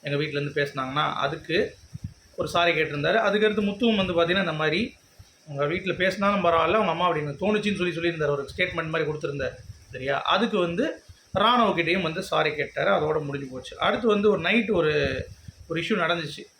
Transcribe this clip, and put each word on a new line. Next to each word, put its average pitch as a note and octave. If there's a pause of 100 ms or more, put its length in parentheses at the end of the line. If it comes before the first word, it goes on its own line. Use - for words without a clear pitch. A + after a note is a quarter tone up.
எங்க C#3+
வீட்ல C#3+
இருந்து C#3+
பேசுனாங்கன்னா, C#3
அதுக்கு D#3 (600)
ஒரு E3
சாரி F3
கேட்டிருந்தாரு. D#3 (100)
அதுக்கடுத்து G#3
முத்துவும் G#3
வந்து F#3
பார்த்தீங்கன்னா, E3+
இந்த E3+
மாதிரி, D#3 (500)
"உங்க C#3+
வீட்ல F3
பேசினாலும் G3
பரவாயில்ல, E3+
உங்க F3+
அம்மா E3+
அப்படி E3
எனக்கு D3
தோணுச்சுன்னு" G#3
சொல்லி F3
சொல்லியிருந்தார், E3
ஒரு C#3
ஸ்டேட்மெண்ட் E3+
மாதிரி D#3
கொடுத்துருந்தார். C#3+ (360)
சரியா? C3
அதுக்கு F#3+
வந்து F3+ (300)
ராணுவ A3
கிட்டேயும் E3+
வந்து E3
சாரி D#3
கேட்டாரு. D3+
அதோட D#3
முடிஞ்சு C#3
போச்சு. -
அடுத்து G#3+
வந்து G#3
ஒரு F3+
நைட் G3+
ஒரு, D#3 (760)
ஒரு E3
இஷ்யூ E3
நடந்துச்சு. E3 (180)